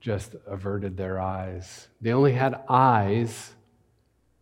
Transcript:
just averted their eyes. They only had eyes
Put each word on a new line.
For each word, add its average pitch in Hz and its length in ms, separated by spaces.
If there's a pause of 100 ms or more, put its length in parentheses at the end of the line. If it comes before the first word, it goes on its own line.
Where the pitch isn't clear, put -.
just 107 340 (100)
averted 98 520
their 95 220
eyes. 92 680 (140)
They 113 100
only 135 220
had 127 340
eyes 117 840 (880)